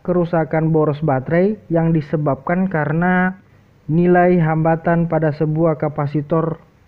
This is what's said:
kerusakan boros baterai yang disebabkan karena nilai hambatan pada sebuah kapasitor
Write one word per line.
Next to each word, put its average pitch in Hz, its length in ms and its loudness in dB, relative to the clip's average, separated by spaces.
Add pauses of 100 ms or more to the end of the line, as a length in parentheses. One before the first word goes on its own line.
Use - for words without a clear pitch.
kerusakan 165 640 0
boros 151 320 0
baterai 160 560 0 (160)
yang 165 160 2
disebabkan 160 800 -2
karena 180 720 0 (480)
nilai 180 480 4
hambatan 165 720 0
pada 156 240 0
sebuah 156 480 -2
kapasitor 151 800 -2 (260)